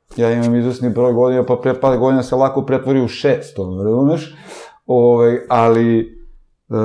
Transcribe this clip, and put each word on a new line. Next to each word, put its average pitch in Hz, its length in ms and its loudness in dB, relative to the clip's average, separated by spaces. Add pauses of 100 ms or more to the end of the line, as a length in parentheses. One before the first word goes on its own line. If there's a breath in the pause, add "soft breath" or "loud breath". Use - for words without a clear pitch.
(180)
ja 117 160 0
imam 120 220 0
izvesni 123 340 -2
broj 120 240 0
godina, 127 320 2
pa 123 100 0
pre 127 180 -2
par 131 240 0
godina 131 260 0
se 127 120 -4
lako 135 260 0
pretvori 131 400 -2
u 117 60 -2
šest, - 520 -4
ono, 92 240 -8
razumeš? 139 520 -2 (500 loud breath)
Ovaj, 120 540 4 (100)
ali, 117 500 2
e, - 840 -12